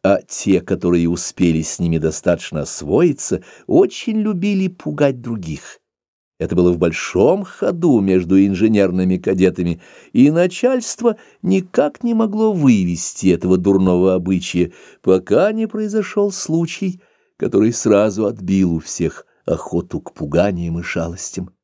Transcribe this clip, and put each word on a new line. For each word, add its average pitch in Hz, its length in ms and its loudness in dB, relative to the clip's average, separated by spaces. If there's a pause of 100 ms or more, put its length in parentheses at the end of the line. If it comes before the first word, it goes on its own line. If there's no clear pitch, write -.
а 101 180 2
те, - 380 0
которые 87 480 0
успели 85 540 0
с - 180 -8
ними 82 180 0
достаточно 80 600 -2
освоиться, 95 840 -2 (240)
очень 214 520 0
любили 196 500 -2
пугать 147 520 -2
других. 98 600 -10 (580)
Это 85 160 -4
было 90 160 4
в 87 80 0
большом 107 680 0
ходу 175 560 0
между 92 380 2
инженерными 95 800 2
кадетами, 90 640 0 (320)
и 135 180 6
начальство 226 880 -2 (240)
никак 190 640 -2
не 233 80 0
могло 220 400 0
вывести 98 760 2
этого 90 280 2
дурного 92 580 4
обычая, 87 560 -2 (300)
пока 107 520 2
не 220 140 -4
произошел 208 640 -2
случай, 180 680 -4 (380)
который 107 340 2
сразу 104 540 2
отбил 95 480 0
у 80 60 -2
всех - 460 -8 (200)
охоту 85 540 -4
к - 120 -18
пуганиям 85 680 -2
и 85 40 -8
шалостям. 87 680 -8 (140)